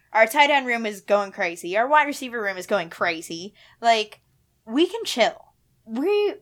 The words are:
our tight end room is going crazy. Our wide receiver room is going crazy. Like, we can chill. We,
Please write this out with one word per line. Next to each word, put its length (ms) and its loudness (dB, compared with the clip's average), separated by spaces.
our 140 6
tight 240 4
end 160 2
room 200 -4
is 140 -8
going 320 0
crazy. 440 -6
Our 120 2
wide 180 4
receiver 340 -8
room 160 -4
is 100 -10
going 240 -2
crazy. 640 -6
Like, 400 0
we 220 0
can 180 -8
chill. 500 -2
We, 580 -2